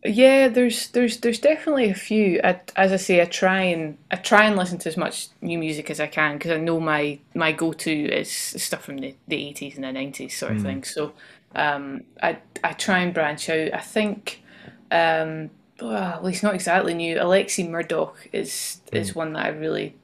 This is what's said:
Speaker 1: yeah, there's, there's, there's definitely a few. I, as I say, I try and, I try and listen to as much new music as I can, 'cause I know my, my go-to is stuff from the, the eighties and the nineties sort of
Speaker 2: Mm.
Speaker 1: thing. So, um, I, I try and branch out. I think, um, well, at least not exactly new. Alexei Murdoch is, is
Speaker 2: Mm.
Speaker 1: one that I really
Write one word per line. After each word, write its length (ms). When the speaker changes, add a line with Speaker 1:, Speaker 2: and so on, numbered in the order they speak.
Speaker 1:
yeah, 440
there's, 420
there's, 300
there's 180
definitely 520
a 40
few. 480
I, 180
as 160
I 40
say, 260
I 40
try 360
and, 360
I 60
try 300
and 100
listen 220
to 100
as 80
much 320
new 160
music 320
as 100
I 80
can, 300
'cause 140
I 60
know 220
my, 400
my 180
go-to 400
is 400
stuff 520
from 140
the, 160
the 200
eighties 280
and 80
the 80
nineties 440
sort 160
of 60
Speaker 2:
Mm. 40
Speaker 1:
thing. 220
So, 280
um, 500
I, 160
I 80
try 280
and 140
branch 360
out. 240
I 60
think, 640
um, 580
well, 140
at 100
least 180
not 120
exactly 400
new. 260
Alexei 480
Murdoch 640
is, 480
is 200
Speaker 2:
Mm. 40
Speaker 1:
one 180
that 120
I 40
really 540